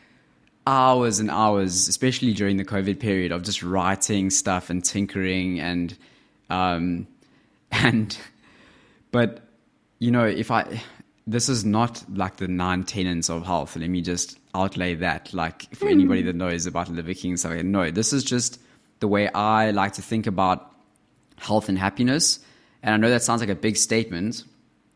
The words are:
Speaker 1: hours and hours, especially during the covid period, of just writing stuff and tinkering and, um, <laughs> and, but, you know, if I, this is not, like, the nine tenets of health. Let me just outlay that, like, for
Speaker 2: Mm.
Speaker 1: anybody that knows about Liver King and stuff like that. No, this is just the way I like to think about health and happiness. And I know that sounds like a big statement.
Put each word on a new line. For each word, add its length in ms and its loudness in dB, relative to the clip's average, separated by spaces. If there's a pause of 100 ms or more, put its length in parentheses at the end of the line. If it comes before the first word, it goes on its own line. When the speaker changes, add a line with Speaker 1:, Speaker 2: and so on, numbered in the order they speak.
(680)
Speaker 1:
hours 540 4
and 100 0
hours, 560 2
especially 460 0
during 240 2
the 80 -2
covid 340 -2
period, 320 0
of 120 -4
just 200 -4
writing 680 0
stuff 400 0
and 140 -2
tinkering 760 -2
and, 360 -4 (540)
um, 560 0 (320)
<laughs> 320 -20
and, 480 -2 (960)
but, 300 0 (560)
you 120 0
know, 160 4
if 240 -2
I, 320 -2 (440)
this 220 -2
is 160 0
not, 380 0 (100)
like, 240 -4
the 120 -6
nine 360 0
tenets 460 -2
of 160 -6
health. 300 -2
Let 140 -4
me 120 0
just 360 -4 (160)
outlay 420 -2
that, 380 -4
like, 400 -6
for 120 -4
Speaker 2:
Mm. 60 2
Speaker 1:
anybody 300 6
that 140 -2
knows 300 -2
about 220 -4
Liver 260 -6
King 180 -6
and 80 -4
stuff 100 -4
like 100 -4
that. 60 -2
No, 240 2
this 220 0
is 120 0
just 360 -2 (400)
the 80 0
way 200 4
I 440 2
like 220 2
to 80 -12
think 240 -2
about 460 0 (680)
health 300 0
and 100 0
happiness. 600 0 (440)
And 120 2
I 20 4
know 140 4
that 120 4
sounds 180 2
like 100 -2
a 60 0
big 200 0
statement. 680 -2 (520)